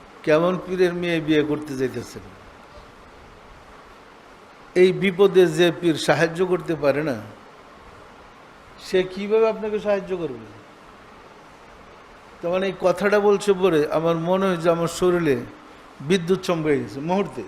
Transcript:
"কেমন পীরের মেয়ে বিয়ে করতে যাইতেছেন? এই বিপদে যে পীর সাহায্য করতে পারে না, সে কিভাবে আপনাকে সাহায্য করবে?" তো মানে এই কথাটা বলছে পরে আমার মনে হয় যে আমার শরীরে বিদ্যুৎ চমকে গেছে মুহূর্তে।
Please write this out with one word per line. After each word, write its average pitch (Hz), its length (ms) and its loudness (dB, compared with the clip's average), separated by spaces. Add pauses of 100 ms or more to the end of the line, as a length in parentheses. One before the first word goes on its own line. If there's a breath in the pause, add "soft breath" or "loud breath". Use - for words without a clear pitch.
(240)
"কেমন 165 440 2
পীরের 180 260 0
মেয়ে 170 280 -2
বিয়ে 151 220 2
করতে 147 340 -6
যাইতেছেন? 117 440 -6 (2500)
এই 185 160 6
বিপদে 185 540 4
যে 165 260 2 (100)
পীর 170 140 2
সাহায্য 165 500 0
করতে 170 300 -2
পারে 143 280 0
না, 139 120 -4 (1700)
সে 185 200 0
কিভাবে 208 460 0
আপনাকে 208 300 -6
সাহায্য 185 380 -2
করবে?" 120 400 -10 (1800)
তো 170 100 -4
মানে 190 160 0
এই 185 140 -4
কথাটা 196 380 2
বলছে 202 340 2
পরে 170 380 2
আমার 165 240 0
মনে 185 300 0
হয় 185 120 0
যে 165 120 2
আমার 170 180 2
শরীরে 170 540 0 (600)
বিদ্যুৎ 180 400 0
চমকে 156 380 0
গেছে 120 200 -8
মুহূর্তে। 165 480 -4